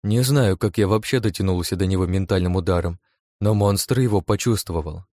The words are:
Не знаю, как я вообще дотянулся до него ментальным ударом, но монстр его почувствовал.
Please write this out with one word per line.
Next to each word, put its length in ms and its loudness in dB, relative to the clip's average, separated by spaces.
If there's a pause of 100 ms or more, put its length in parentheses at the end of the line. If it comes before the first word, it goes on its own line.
Не 160 2
знаю, 360 2
как 220 -2
я 80 4
вообще 320 0
дотянулся 560 -2
до 120 -2
него 200 0
ментальным 480 0
ударом, 460 -2 (400)
но 140 2
монстр 460 2
его 200 2
почувствовал. 840 -2 (140)